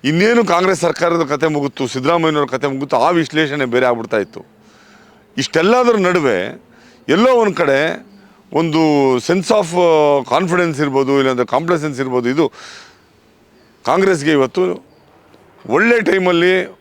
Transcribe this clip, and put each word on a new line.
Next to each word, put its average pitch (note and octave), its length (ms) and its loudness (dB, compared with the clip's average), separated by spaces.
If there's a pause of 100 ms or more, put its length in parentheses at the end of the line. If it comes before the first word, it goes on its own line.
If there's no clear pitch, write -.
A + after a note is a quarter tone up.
ಇನ್ನೇನು G#3+ 420 2
ಕಾಂಗ್ರೆಸ್ F3+ 340 0
ಸರ್ಕಾರದ E3+ 500 0
ಕತೆ D3 180 -2
ಮುಗಿತು, C#3+ 400 -4
ಸಿದ್ದರಾಮಯ್ಯನವ್ರ D3+ 600 0
ಕತೆ C3 200 -4
ಮುಗಿತು, C3+ 280 -4
ಆ B2+ 140 2
ವಿಶ್ಲೇಷಣೆ D3+ 560 -2
ಬೇರೆ B2 200 2
ಆಗ್ಬಿಡ್ತಾ A2+ 320 -2
ಇತ್ತು. - 280 -6 (920)
ಇಷ್ಟೆಲ್ಲದರ A3+ 600 2
ನಡುವೆ C#3+ 640 0 (480)
ಎಲ್ಲೋ G#3+ 220 4
ಒಂದು A3+ 220 2
ಕಡೆ D3 520 -2 (480)
ಒಂದು D#3+ 240 -2 (400)
sense E3+ 320 -2
of, G#3 180 2
ಆ, D#3+ 600 2
ಕಾನ್ಫಿಡೆನ್ಸ್ E3+ 500 -2
ಇರ್ಬೋದು, C#3 380 0
ಇಲ್ಲಾಂದ್ರೆ C3 280 0
ಕಾಂಪ್ಲೆಸೆನ್ಸ್ D3+ 540 -4
ಇರ್ಬೋದು, B2+ 300 -2
ಇದು C#3+ 220 0 (1300)
ಕಾಂಗ್ರೆಸ್ಗೆ D#3+ 460 0
ಇವತ್ತು D#3+ 540 -2 (840)
ಒಳ್ಳೆ A3 340 2
ಟೈಮಲ್ಲಿ F3+ 800 0